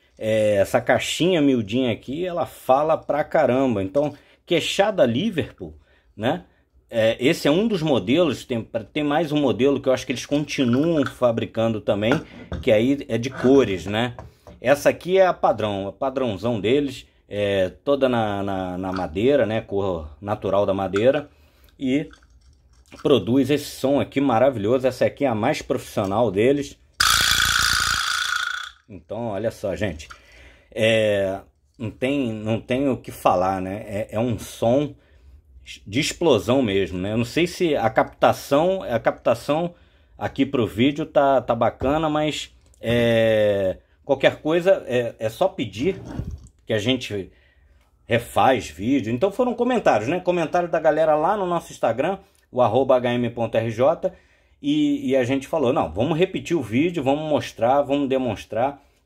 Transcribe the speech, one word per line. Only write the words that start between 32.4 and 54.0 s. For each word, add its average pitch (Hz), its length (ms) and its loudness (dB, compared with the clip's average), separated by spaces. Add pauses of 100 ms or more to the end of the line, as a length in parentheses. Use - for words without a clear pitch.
tem 135 280 -2
o 120 80 0
que - 160 -14
falar, 95 480 0
né? 92 260 -8
É, 104 260 -6
é 107 80 -2
um 120 180 -2
som 127 560 -2 (920)
de 101 140 -2
explosão 135 600 2
mesmo, 95 380 0
né? 98 140 -4
Eu 113 60 0
não 120 60 0
sei 160 220 -2
se 165 300 -2
a 110 120 0
captação, 147 920 2
a 117 160 -2
captação 147 760 -2 (440)
aqui 104 260 -2
pro 131 220 0
vídeo 143 400 0
tá, 135 340 4
tá 120 140 -2
bacana, 139 560 0
mas, 151 420 -4 (280)
é, 110 1000 2 (260)
qualquer 139 380 0
coisa 170 440 2
é, 120 320 -2
é 110 100 -4
só 180 180 0
pedir 135 540 -4 (640)
que 120 60 -4
a 110 60 2
gente 104 520 -2 (760)
refaz 127 640 2
vídeo. 110 440 -2
Então 180 180 0
foram 247 240 -2
comentários, 170 540 0
né? 175 100 0
Comentário 175 500 0
da 165 120 0
galera 156 340 4
lá 165 220 2
no 190 100 -2
nosso 175 260 -4
Instagram, 143 460 -2 (320)
o 123 100 -2
arroba 127 360 4
H 120 180 0
M 120 160 0
ponto 117 260 -4
R 113 140 0
J, 143 420 0 (480)